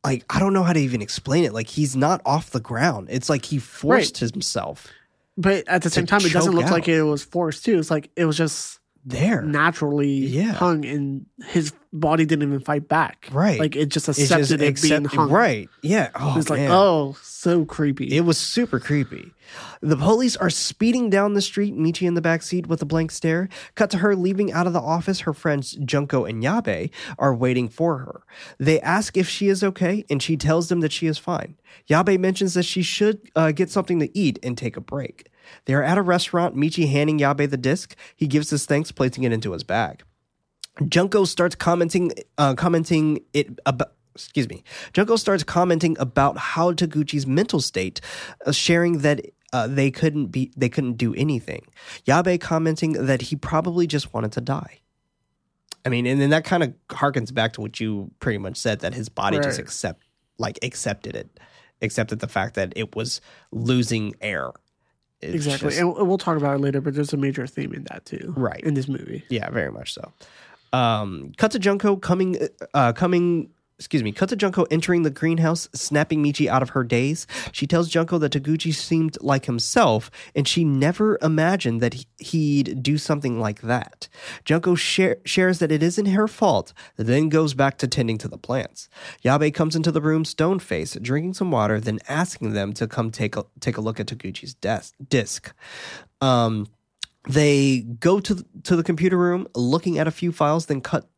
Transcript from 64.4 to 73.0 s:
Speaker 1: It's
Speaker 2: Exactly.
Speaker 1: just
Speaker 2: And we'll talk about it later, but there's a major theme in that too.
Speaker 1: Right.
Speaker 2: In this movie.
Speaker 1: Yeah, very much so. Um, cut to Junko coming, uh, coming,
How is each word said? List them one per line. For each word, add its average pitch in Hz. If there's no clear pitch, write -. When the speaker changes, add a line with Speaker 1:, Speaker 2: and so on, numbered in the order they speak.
Speaker 1:
It's 175
Speaker 2:
Exactly. 147
Speaker 1:
just 139
Speaker 2:
And 180
we'll 185
talk 160
about 143
it 139
later, 139
but 143
there's 143
a 151
major 135
theme -
in 139
that -
too. -
Speaker 1:
Right. 123
Speaker 2:
In 151
this 135
movie. -
Speaker 1:
Yeah, 113
very 76
much -
so. -
Um, 107
cut 220
to 240
Junko 202
coming, 185
uh, 127
coming, 175